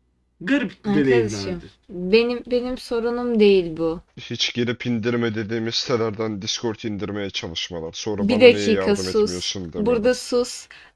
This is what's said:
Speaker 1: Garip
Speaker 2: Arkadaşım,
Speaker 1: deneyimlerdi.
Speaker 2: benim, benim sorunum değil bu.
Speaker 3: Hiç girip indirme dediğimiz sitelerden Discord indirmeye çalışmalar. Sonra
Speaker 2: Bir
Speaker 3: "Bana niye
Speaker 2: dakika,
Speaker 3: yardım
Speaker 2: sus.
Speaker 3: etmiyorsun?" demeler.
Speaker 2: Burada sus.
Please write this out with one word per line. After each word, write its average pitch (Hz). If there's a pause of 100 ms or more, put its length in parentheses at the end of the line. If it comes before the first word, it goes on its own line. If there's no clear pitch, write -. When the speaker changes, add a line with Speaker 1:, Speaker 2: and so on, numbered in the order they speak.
(420)
Speaker 1:
Garip 233 (140)
Speaker 2:
Arkadaşım, 202
Speaker 1:
deneyimlerdi. 104 (240)
Speaker 2:
benim, 226
benim 247
sorunum 240
değil 190
bu. 165 (160)
Speaker 3:
Hiç -
girip 120
indirme 117
dediğimiz 113
sitelerden 110
Discord 107
indirmeye 101
çalışmalar. 82
Sonra 107
Speaker 2:
Bir -
Speaker 3:
"Bana 226
niye 240
Speaker 2:
dakika, 208
Speaker 3:
yardım 202
Speaker 2:
sus. 190 (160)
Speaker 3:
etmiyorsun?" 90
demeler. 92
Speaker 2:
Burada 240
sus. - (280)